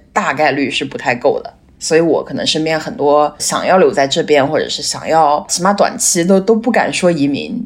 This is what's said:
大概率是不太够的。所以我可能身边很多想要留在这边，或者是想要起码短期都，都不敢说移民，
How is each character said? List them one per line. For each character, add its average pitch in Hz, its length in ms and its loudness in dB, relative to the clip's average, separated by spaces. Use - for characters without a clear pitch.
大 170 220 -2
概 143 180 2
率 139 180 -2
是 - 140 -4
不 135 140 -10
太 127 160 -2
够 123 280 0
的。 - 80 -14
所 - 180 0
以 - 20 4
我 151 240 2
可 - 80 -14
能 139 140 -4
身 156 180 -2
边 160 160 -2
很 147 160 -10
多 147 420 2
想 104 280 -4
要 170 100 4
留 165 140 6
在 135 160 0
这 143 160 -2
边， 143 240 2
或 151 120 -2
者 73 100 -2
是 - 120 -8
想 - 260 -8
要 151 420 2
起 - 140 -4
码 185 100 2
短 202 260 0
期 - 260 0
都， 190 160 4
都 220 140 2
不 226 160 -2
敢 208 200 0
说 175 200 0
移 143 160 0
民， 92 400 -4